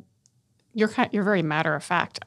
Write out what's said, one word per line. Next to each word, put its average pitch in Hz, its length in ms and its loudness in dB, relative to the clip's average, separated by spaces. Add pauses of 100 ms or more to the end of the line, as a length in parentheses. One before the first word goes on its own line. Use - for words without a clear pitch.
(760)
you're 214 120 4
ki-, - 240 0
you're 208 100 0
very 196 180 2
matter 156 320 0
of 175 120 -4
fact, - 420 -2